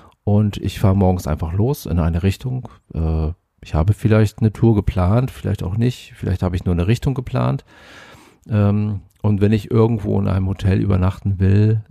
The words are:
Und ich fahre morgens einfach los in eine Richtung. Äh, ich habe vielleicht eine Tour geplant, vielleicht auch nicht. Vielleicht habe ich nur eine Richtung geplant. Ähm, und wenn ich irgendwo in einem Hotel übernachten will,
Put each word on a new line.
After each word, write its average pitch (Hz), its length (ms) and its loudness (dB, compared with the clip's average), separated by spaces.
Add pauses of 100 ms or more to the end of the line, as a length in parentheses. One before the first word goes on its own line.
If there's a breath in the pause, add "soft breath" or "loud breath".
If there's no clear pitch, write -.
(240 loud breath)
Und 104 360 0
ich - 200 -6
fahre 98 180 4
morgens 92 300 2
einfach 78 260 -4
los 113 340 -2
in 85 120 -2
eine 82 240 0
Richtung. 127 460 -4 (260)
Äh, 80 380 -2 (280)
ich - 140 -10
habe - 180 2
vielleicht 107 460 2
eine 110 140 2
Tour 113 220 4
geplant, 101 560 0
vielleicht - 320 -6
auch 90 140 -4
nicht. 120 400 -4
Vielleicht - 260 -4
habe 90 120 -2
ich 92 100 -4
nur 92 100 0
eine 85 120 0
Richtung 123 280 0
geplant. 131 500 -4 (840 loud breath)
Ähm, 104 520 0 (200)
und 104 200 0
wenn 104 120 4
ich 107 180 -2
irgendwo 110 500 2
in 101 80 -2
einem 95 180 0
Hotel 95 340 0
übernachten 95 600 -2
will, 104 500 4